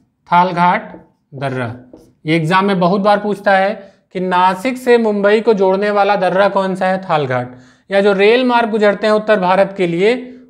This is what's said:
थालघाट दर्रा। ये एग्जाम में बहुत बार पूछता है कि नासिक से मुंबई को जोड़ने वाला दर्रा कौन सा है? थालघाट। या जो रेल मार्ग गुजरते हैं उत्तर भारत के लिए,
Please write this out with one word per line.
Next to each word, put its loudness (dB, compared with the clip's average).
थालघाट 0
दर्रा। -6
ये 0
एग्जाम 0
में -2
बहुत 0
बार 2
पूछता -4
है 2
कि -8
नासिक 0
से 2
मुंबई 2
को 2
जोड़ने 0
वाला 2
दर्रा 0
कौन -2
सा -4
है? -2
थालघाट। -4
या 2
जो 4
रेल 2
मार्ग 0
गुजरते 0
हैं 2
उत्तर 0
भारत 0
के 0
लिए, 0